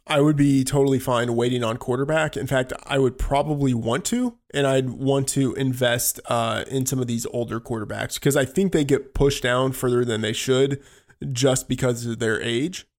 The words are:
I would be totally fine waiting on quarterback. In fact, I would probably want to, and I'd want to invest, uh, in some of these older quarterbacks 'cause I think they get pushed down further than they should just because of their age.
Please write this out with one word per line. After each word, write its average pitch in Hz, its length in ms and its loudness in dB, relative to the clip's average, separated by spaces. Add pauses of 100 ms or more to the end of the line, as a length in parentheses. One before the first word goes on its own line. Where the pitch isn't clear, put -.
I 151 140 2
would 151 160 4
be 139 280 4
totally 139 340 2
fine 120 380 0
waiting 123 260 0
on 113 140 -2
quarterback. 143 600 -2
In 135 120 -4
fact, 131 240 0 (140)
I 139 120 0
would 131 200 2
probably 143 540 0
want 117 340 -2
to, 240 300 -2 (160)
and 143 140 0
I'd 135 240 2
want 135 380 0
to 135 260 0
invest, 127 720 0
uh, 113 420 -2
in 135 180 -4
some 131 120 -2
of 123 80 -2
these 117 200 -4
older 113 340 -6
quarterbacks 107 600 -8
'cause 143 160 2
I 135 80 2
think 185 280 0
they 156 120 4
get 139 300 0
pushed 139 300 2
down 127 280 2
further 123 320 0
than 110 160 -2
they 110 120 -2
should 135 500 0 (480)
just 127 380 0
because 123 360 -2
of 113 140 -6
their 113 240 0
age. 120 440 -4 (120)